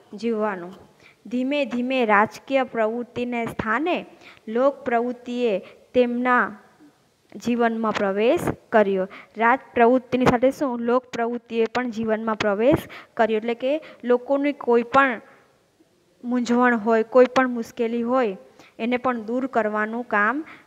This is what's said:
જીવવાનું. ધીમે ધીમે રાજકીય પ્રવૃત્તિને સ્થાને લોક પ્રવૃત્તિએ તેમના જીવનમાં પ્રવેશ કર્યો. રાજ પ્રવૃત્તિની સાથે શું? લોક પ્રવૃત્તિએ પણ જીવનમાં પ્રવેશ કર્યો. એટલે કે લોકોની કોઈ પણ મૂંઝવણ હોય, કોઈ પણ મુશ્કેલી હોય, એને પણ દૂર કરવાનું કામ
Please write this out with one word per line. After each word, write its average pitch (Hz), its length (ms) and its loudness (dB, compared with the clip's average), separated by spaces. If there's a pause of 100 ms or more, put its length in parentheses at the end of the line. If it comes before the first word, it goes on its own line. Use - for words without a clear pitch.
(140)
જીવવાનું. 208 600 -4 (520)
ધીમે 262 400 -2
ધીમે 247 400 -2
રાજકીય 220 580 2
પ્રવૃત્તિને 240 840 -4
સ્થાને 226 600 -4 (420)
લોક 254 360 0
પ્રવૃત્તિએ 240 760 -2 (340)
તેમના 240 640 2 (800)
જીવનમાં 226 580 -2
પ્રવેશ 208 460 0 (320)
કર્યો. 196 360 2 (300)
રાજ 233 220 2 (140)
પ્રવૃત્તિની 247 520 4
સાથે 247 260 4
શું? 254 280 -4
લોક 240 240 0
પ્રવૃત્તિએ 233 600 -4
પણ 247 240 -4
જીવનમાં 220 460 -2
પ્રવેશ 214 400 2 (380)
કર્યો. 220 240 2
એટલે 226 160 -4
કે 269 280 -2 (220)
લોકોની 277 500 0
કોઈ 240 300 0
પણ 254 380 2 (1040)
મૂંઝવણ 240 540 2
હોય, 220 260 2
કોઈ 254 220 6
પણ 254 220 2
મુશ્કેલી 233 540 -4
હોય, 233 360 0 (420)
એને 240 180 -2
પણ 240 240 -4
દૂર 240 260 -4
કરવાનું 214 560 -2
કામ 233 420 0 (220)